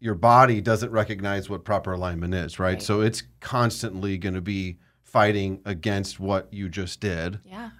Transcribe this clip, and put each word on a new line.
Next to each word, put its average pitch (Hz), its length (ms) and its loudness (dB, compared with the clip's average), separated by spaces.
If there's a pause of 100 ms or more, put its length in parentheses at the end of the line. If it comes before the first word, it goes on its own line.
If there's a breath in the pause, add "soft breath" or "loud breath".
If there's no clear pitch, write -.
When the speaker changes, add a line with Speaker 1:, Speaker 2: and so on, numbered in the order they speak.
Speaker 1:
your 113 120 -2
body 120 480 8
doesn't 110 280 2
recognize 98 600 -2
what 90 120 -8
proper 98 300 -2
alignment 90 400 -4
is, 85 260 -4
right? 92 180 2
Speaker 2:
Right. - 60 -8
Speaker 1:
So 107 200 2
it's 113 200 0 (180)
constantly 101 760 -2
gonna 92 240 -4
be 92 380 -6 (240 soft breath)
fighting 104 640 2
against 98 520 -4
what 95 320 -2
you 101 200 -8
just 90 300 -8
did 90 440 -4
Speaker 2:
Yeah, - 360 -16